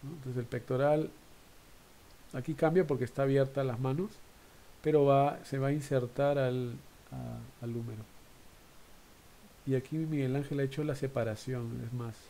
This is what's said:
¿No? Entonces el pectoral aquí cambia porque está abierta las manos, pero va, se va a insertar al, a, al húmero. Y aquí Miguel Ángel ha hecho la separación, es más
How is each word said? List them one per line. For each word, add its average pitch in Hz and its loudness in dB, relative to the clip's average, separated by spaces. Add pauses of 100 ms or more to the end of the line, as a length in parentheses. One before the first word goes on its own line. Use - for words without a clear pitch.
¿No? 139 -10
Entonces 131 -8
el 120 -4
pectoral 139 0 (1200)
aquí 131 -4
cambia 160 4
porque 127 0
está 139 -2
abierta 135 4
las 123 -2
manos, 135 0 (720)
pero 151 6
va, 139 6
se 139 -4
va 135 2
a 139 2
insertar 139 0
al, 127 0 (360)
a, 120 -10
al 117 -4
húmero. 113 -6 (1600)
Y 135 0
aquí 131 -4
Miguel 143 0
Ángel 143 -2
ha 139 2
hecho 139 -4
la 147 -2
separación, 120 -4
es 117 -8
más 117 -6 (140)